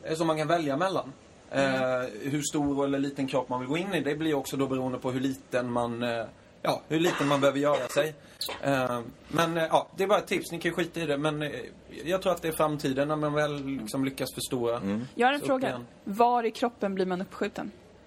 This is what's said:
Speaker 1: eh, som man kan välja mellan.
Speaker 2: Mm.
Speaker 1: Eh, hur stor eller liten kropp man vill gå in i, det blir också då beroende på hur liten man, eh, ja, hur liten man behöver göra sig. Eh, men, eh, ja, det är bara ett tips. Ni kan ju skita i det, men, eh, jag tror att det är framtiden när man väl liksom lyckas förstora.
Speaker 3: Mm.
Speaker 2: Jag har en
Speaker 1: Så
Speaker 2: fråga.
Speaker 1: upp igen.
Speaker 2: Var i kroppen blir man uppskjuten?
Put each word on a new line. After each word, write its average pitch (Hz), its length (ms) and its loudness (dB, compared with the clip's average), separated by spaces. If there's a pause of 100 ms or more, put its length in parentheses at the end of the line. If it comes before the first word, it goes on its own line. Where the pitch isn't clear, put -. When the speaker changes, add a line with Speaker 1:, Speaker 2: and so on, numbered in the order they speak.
Speaker 1:
eh, 156 140 -4
som 165 100 0
man 156 120 2
kan 151 100 0
välja 156 280 2
mellan. 151 360 -2 (380)
Speaker 2:
Mm. 131 500 2
Speaker 1:
Eh, 127 80 -4 (140)
hur 143 200 -2
stor 143 420 0
eller 139 140 0
liten 139 300 -2
kropp 131 200 0
man 127 120 -2
vill 127 80 -6
gå 151 100 0
in 190 160 -2
i, 156 60 2
det 143 140 0
blir 156 200 0
också 135 220 -2
då 135 100 2
beroende 127 320 -2
på 131 120 -2
hur 127 100 0
liten 127 520 -2
man, 120 300 0
eh, 117 220 -2 (380)
ja, 139 260 0
hur 160 120 0
liten 165 280 2
man 143 120 4
behöver 139 180 4
göra 143 300 2
sig. 151 260 0 (480)
Eh, 127 380 0 (280)
men, 165 280 2
eh, 160 140 2
ja, 147 260 4
det 180 80 0
är 190 40 0
bara 202 100 6
ett - 80 -2
tips. - 260 -2
Ni 170 60 -6
kan 170 120 0
ju 170 40 -8
skita 170 260 -2
i 165 60 -2
det, 143 120 0
men, 151 240 0
eh, 147 80 -4 (540)
jag 185 180 0
tror 180 100 4
att - 100 -2
det 165 60 -2
är 156 40 -2
framtiden 147 560 2
när 156 80 2
man 151 180 0
väl 147 320 0
liksom 135 380 -2
lyckas 131 300 -4
förstora. 120 420 0
Speaker 3:
Mm. 104 280 -2 (100)
Speaker 2:
Jag 240 140 2
har 277 60 4
en 285 60 -2
Speaker 1:
Så - 60 -4
Speaker 2:
fråga. 262 220 2
Speaker 1:
upp 131 60 -2
igen. 120 120 -8 (180)
Speaker 2:
Var 240 400 4
i 226 60 0
kroppen 208 440 -2
blir 185 120 2
man 180 140 -2
uppskjuten? - 500 -6 (360)